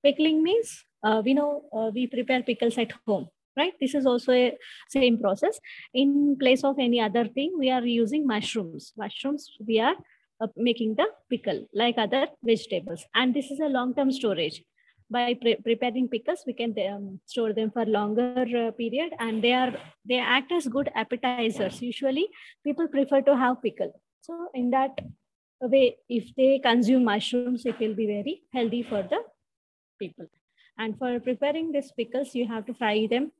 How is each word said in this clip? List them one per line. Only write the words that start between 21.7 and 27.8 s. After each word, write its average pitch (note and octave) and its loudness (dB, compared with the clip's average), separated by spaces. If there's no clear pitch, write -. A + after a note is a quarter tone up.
Usually, C4+ -2
people D#4 -2
prefer C#4 2
to C#4 6
have B3+ 0
pickle. - -4
So E4+ -12
in B3 -2
that C4+ 0
way, B3+ 4
if - -4
they C4+ 6
consume B3 6
mushrooms, A#3+ 0
it A#3 -4
will A3 -2